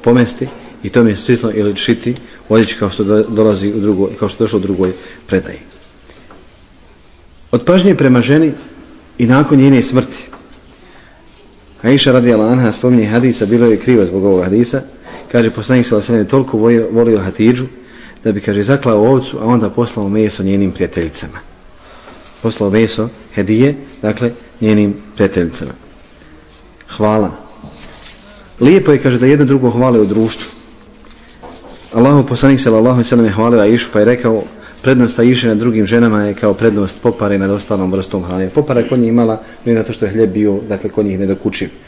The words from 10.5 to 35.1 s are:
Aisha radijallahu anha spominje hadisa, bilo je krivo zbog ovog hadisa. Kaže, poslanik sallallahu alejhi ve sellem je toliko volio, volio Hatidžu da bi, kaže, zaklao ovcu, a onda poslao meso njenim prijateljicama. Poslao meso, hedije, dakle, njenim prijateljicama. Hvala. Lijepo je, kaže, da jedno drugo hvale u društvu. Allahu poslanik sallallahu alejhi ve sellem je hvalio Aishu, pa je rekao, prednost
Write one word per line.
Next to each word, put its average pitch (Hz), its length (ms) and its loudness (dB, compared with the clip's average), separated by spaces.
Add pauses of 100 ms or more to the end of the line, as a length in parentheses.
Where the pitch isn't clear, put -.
Aisha 135 280 2
radijallahu 117 400 2
anha 123 200 2
spominje 123 340 2
hadisa, 117 400 0
bilo 117 200 2
je 110 120 4
krivo 113 280 2
zbog 95 200 -2
ovog 92 180 2
hadisa. 117 380 0 (500)
Kaže, 117 180 2
poslanik 120 360 0
sallallahu 104 200 -2
alejhi - 0 -
ve - 20 -10
sellem 117 140 0
je 98 60 -2
toliko 135 300 -2
volio, 113 340 2
volio 113 280 2
Hatidžu 110 460 0 (580)
da 113 80 0
bi, 101 100 -4
kaže, 101 220 -2
zaklao 117 480 2
ovcu, - 280 -2
a 110 60 -6
onda 110 240 0
poslao 110 400 -4
meso 104 340 -2
njenim 98 280 0
prijateljicama. 85 680 -8 (1000)
Poslao 113 280 -4
meso, 110 380 0 (280)
hedije, 110 400 0 (260)
dakle, 113 300 -4 (300)
njenim 107 320 2 (220)
prijateljicama. 85 560 -2 (1300)
Hvala. 107 340 0 (1300)
Lijepo 151 320 4
je, 135 80 4
kaže, 127 200 0
da 127 60 2
jedno 143 200 4
drugo 127 240 2
hvale 120 300 2
u 104 60 4
društvu. 110 460 -4 (1400)
Allahu 127 340 2
poslanik 131 320 2
sallallahu 117 360 2
alejhi 120 120 0
ve - 20 -10
sellem 117 160 2
je 104 60 0
hvalio 113 280 2
Aishu, 113 340 2
pa 107 60 2
je 104 60 4
rekao, 117 380 0 (420)
prednost 123 340 2